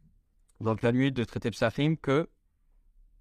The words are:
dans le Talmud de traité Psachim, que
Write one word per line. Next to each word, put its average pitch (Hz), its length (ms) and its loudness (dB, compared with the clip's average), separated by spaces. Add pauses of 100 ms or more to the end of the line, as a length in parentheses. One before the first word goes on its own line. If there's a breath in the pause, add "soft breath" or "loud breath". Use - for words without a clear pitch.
(600)
dans 110 120 -2
le 110 80 0
Talmud 127 340 2
de 127 100 -2
traité 113 280 -4
Psachim, 143 440 0
que 143 320 0 (920)